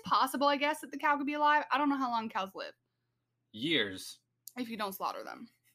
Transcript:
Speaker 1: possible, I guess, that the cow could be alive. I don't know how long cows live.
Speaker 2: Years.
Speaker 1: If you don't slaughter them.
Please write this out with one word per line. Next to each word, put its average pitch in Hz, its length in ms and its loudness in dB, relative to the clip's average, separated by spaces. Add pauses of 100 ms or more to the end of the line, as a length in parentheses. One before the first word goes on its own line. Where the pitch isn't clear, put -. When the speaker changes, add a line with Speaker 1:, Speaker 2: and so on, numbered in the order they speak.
Speaker 1:
possible, 262 420 4
I 285 100 4
guess, 294 240 0
that 302 100 -14
the 302 60 -8
cow 294 200 2
could 277 80 -4
be 294 80 -2
alive. 294 380 4
I 254 80 4
don't 294 100 4
know 277 80 2
how 254 140 0
long 226 180 -2
cows 190 240 -4
live. 90 200 -10 (760)
Speaker 2:
Years. 110 680 -2 (380)
Speaker 1:
If 247 120 -6
you 226 80 -8
don't 202 160 -4
slaughter 110 300 -4
them. 85 240 -14 (260)